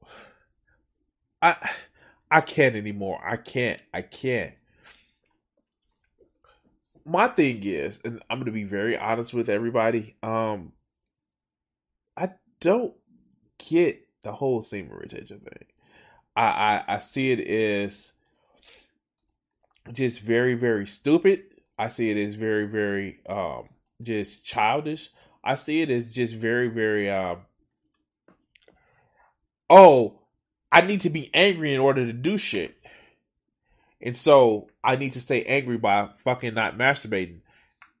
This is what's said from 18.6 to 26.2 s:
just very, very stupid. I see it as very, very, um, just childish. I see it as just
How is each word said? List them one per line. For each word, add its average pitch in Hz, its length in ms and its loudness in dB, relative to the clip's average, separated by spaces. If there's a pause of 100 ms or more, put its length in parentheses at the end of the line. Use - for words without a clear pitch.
just 120 280 -4
very, 120 340 0
very 113 320 -2
stupid. 175 560 0 (360)
I 110 100 -4
see 113 220 -2
it 104 60 -2
as 104 200 -4
very, 107 300 -2
very, 101 640 -6
um, 82 400 -8 (320)
just 110 460 -8
childish. 147 640 -2 (340)
I 135 120 -2
see 156 260 -4
it 151 80 -2
as 117 220 -4
just 117 220 -4